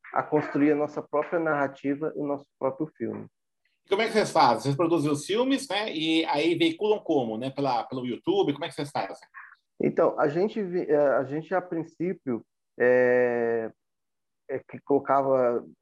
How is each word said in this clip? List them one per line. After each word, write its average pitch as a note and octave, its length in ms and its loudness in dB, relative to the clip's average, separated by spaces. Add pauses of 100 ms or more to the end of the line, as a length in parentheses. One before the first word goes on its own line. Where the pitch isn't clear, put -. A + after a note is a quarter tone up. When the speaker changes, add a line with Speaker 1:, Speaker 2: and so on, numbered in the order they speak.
(140)
Speaker 1:
a - 80 2
construir D3 500 2
a D3 40 2
nossa D3 260 -4
própria D3+ 380 -2
narrativa C#3+ 760 -2
e - 40 -8
o D3 80 -4
nosso C#3+ 180 -6 (140)
próprio C3+ 260 -4 (100)
filme. G#2+ 300 -8 (600)
Speaker 2:
E - 40 -20
como G3+ 140 0
é - 20 0
que A3 80 -4
vocês G3+ 160 2
fazem? B2 320 4
Vocês C#3 140 -2
produzem D#3+ 360 0
os D3 140 -4
filmes, B3+ 420 0
né? G#3 240 -4
E D#3+ 340 0
aí D#3 280 0
veiculam E3+ 460 0
como, A#2 400 -2
né? C3 100 -6
Pela, C3 360 -2
pelo B2+ 200 -8
YouTube, D#3+ 480 0
como D3 100 -8
é E3 60 -6
que C#3+ 60 -16
vocês D3 160 -6
fazem? - 360 -6 (540)
Speaker 1:
Então, - 380 2
a D3+ 80 2
gente F#3 340 -2
vi-, F3+ 240 -4
é, D3 100 2
a C#3 280 4
gente, D3+ 320 -6
a F3+ 60 2
princípio, E3 840 -6 (340)
é, A#2+ 920 4 (760)
é C3+ 120 -6
que - 220 -14
colocava, C3+ 840 2 (160)